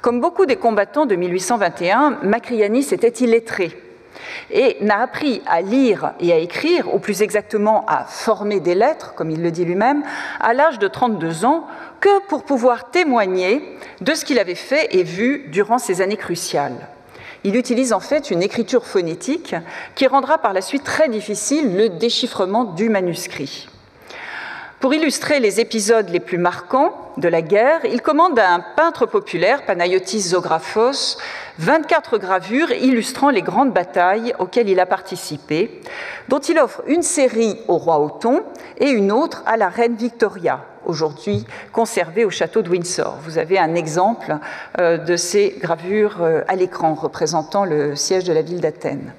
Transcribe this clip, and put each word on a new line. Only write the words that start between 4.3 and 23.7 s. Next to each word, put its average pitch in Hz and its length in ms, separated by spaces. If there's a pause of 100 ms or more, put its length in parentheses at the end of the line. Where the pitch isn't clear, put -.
et 247 300
n'a 208 200
appris 254 460
à 170 160
lire 196 560
et 175 140
à 165 60
écrire, 277 560
ou 202 40
plus 196 240
exactement 208 640
à 151 180
former 208 560
des 175 140
lettres, 262 400
comme 160 160
il 160 120
le 170 80
dit 170 140
lui-même, 226 400 (360)
à 226 120
l'âge 277 260
de 202 100
trente-deux 170 560
ans, 311 220 (340)
que 392 260
pour 302 180
pouvoir 240 460
témoigner 226 880 (220)
de 233 140
ce 311 100
qu'il 262 140
avait 180 160
fait - 420
et 180 60
vu 208 460
durant 202 300
ces 190 220
années 196 160
cruciales. 143 720 (560)
Il 196 120
utilise 247 360
en 190 80
fait 294 300
une 175 120
écriture 233 440
phonétique 175 720 (400)
qui 269 100
rendra 269 320
par 220 140
la 190 80
suite 277 240
très 311 240
difficile 214 680
le 220 120
déchiffrement 214 760
du 202 240
manuscrit. 180 800 (1120)